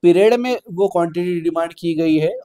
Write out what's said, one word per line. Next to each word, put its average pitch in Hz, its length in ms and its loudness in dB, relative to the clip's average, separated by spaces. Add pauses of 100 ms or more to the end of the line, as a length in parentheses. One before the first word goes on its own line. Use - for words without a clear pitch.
पीरियड 185 320 4
में 247 240 -2 (160)
वो 190 140 0
क्वांटिटी 175 540 -2
डिमांड 165 320 -4
की 170 220 -6
गई 160 200 2
है 160 300 0